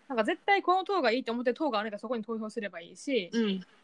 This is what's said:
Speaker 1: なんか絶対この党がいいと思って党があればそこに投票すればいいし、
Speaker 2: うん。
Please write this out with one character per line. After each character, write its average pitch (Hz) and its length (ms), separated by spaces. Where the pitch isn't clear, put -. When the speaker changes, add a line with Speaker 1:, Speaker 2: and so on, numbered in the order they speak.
Speaker 1:
な 269 80
ん - 20
か 220 60
絶 320 220
対 403 160
こ 349 120
の 370 100
党 381 180
が 233 100
い 254 80
い 240 40
と 233 80
思 240 100
っ - 40
て 247 80
党 294 180
が 214 80
あ 208 40
れ 220 60
ば 208 100
そ 226 80
こ 240 100
に 214 60
投 226 140
票 220 120
す 226 100
れ 202 100
ば 175 120
い 170 100
い 185 60
し、 214 360
Speaker 2:
う 233 80
ん。 190 200